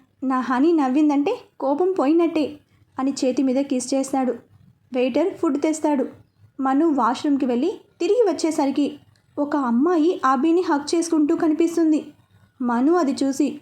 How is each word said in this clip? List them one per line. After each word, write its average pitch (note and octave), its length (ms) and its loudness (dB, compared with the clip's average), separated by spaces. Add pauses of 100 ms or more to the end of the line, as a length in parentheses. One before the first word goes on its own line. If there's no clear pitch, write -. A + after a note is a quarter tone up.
(240)
నా C4 160 -2
హనీ C4 320 2
నవ్విందంటే D4 640 2 (220)
కోపం E4 380 0
పోయినట్టే" D#4+ 640 0 (380)
అని C4+ 160 -2 (100)
చేతి B3+ 180 0
మీద C4 140 0
కిస్ C4+ 380 -2
చేస్తాడు. C4+ 400 -2 (580)
వెయిటర్ C4 420 0
ఫుడ్ C#4+ 280 -2
తెస్తాడు. D4+ 440 0 (540)
మను C4+ 280 2
వాష్‌రూమ్‌కి C4+ 580 0
వెళ్ళి B3+ 260 0 (280)
తిరిగి G#4 220 2
వచ్చేసరికి D4+ 760 0 (400)
ఒక D4 180 -2
అమ్మాయి D4 680 2
అభిని C#4 360 2
హగ్ D#4 340 -2
చేసుకుంటూ E4 420 0
కనిపిస్తుంది. E4 680 0 (560)
మను B3 300 2
అది C#4+ 320 2
చూసి C#4 380 -2